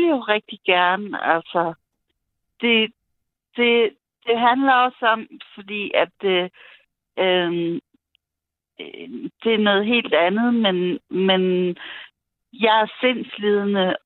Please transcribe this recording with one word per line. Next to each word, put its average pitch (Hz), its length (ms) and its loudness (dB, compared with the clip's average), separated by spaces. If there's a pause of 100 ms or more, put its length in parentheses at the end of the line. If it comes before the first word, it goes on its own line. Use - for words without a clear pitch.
jo 277 100 0
rigtig 214 460 -4
gerne, 180 580 -2 (120)
altså, 165 380 -4 (880)
det, 226 300 2 (640)
det, 233 320 2 (380)
det 233 120 0
handler 254 340 2
også 247 320 0
om, 226 220 0 (280)
fordi 202 400 -8
at, 170 280 0
øh, 180 260 0 (760)
øhm, 175 540 0 (1040)
øh, - 480 -14 (140)
det 226 100 2
er 214 40 2 (120)
noget 202 160 2
helt 233 280 0
andet, 208 400 2
men, 185 460 0 (100)
men 185 640 0 (800)
jeg 220 280 2
er 214 60 0 (140)
sindslidende, 208 960 0 (100)